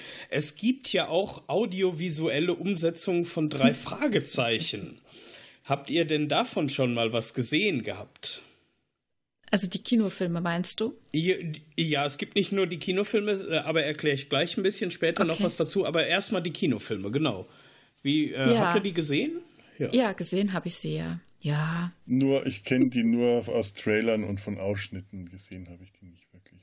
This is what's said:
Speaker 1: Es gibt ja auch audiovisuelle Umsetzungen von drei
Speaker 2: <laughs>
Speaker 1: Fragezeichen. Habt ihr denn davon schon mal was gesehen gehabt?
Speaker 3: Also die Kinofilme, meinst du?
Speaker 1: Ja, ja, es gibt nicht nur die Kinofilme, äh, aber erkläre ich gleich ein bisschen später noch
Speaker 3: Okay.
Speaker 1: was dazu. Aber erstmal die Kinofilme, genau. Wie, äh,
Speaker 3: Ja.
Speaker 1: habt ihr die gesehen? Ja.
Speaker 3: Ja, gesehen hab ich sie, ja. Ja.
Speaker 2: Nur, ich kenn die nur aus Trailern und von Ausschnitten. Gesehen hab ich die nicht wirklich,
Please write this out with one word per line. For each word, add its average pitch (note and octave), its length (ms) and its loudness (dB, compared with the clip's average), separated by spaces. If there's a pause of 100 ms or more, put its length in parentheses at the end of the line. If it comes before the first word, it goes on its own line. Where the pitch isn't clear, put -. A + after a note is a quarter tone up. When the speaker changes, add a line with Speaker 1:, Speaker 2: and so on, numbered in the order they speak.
(300)
Speaker 1:
Es - 240 0
gibt - 380 -2
ja F3 160 0
auch F#3+ 400 -2
audiovisuelle F3 1040 0
Umsetzungen E3+ 680 0
von D#3 260 0
drei C#3 240 4
Speaker 2:
<laughs> - 0 -
Speaker 1:
Fragezeichen. A#2 1300 -2 (640)
Habt - 260 -2
ihr E3+ 140 2
denn D3+ 240 0
davon D#3+ 400 0
schon B2+ 260 2
mal A#2 180 0
was A#2 220 -2
gesehen D3+ 480 0
gehabt? - 600 -10 (1080)
Speaker 3:
Also F#3+ 180 2
die F#3 140 -4
Kinofilme, F#3 580 0
meinst F3 400 0
du? A3+ 140 -2 (180)
Speaker 1:
Ja, E3 240 2 (400)
ja, D3+ 300 2
es C#3+ 120 -4
gibt - 160 -6
nicht G3 180 2
nur G3 140 2
die F3 120 -8
Kinofilme, G#3 540 0
äh, F#3+ 260 -2
aber D#3 260 0
erkläre D3 300 0
ich C3+ 140 -4
gleich D3+ 280 0
ein G#3 60 0
bisschen F#3 280 0
später E3+ 340 0
noch D#3+ 120 2
Speaker 3:
Okay. G#3 80 0
Speaker 1:
was F3 120 0
dazu. - 300 0
Aber D#3 200 2
erstmal F#3 360 0
die E3+ 80 -4
Kinofilme, G#2 600 -2
genau. A#2+ 360 -2 (560)
Wie, C#3+ 300 0
äh, C3+ 220 4
Speaker 3:
Ja. A#3 40 6
Speaker 1:
habt F3+ 180 4
ihr - 60 4
die G3 120 -2
gesehen? E3 380 0 (460)
Ja. C3 140 -2
Speaker 3:
Ja, A#3 200 4
gesehen F#3+ 420 0
hab E3+ 120 -4
ich E3+ 100 -2
sie, D#3 200 -2
ja. E3 240 -6 (200)
Ja. D#3+ 520 -2 (140)
Speaker 2:
Nur, C3+ 400 2
ich - 180 -4
kenn C3 240 4
die B2 160 2
nur A#2+ 460 4
aus A2 240 0
Trailern G#2+ 500 2
und G2+ 160 -4
von G2+ 180 -6
Ausschnitten. G2 680 -6
Gesehen F#2 420 -14
hab F2 120 -18
ich F#2 100 -20
die - 140 -20
nicht F2 260 -20
wirklich, F#2 300 -20